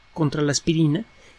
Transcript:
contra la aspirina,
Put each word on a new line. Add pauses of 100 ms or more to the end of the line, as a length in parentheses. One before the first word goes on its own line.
(140)
contra
la
aspirina, (340)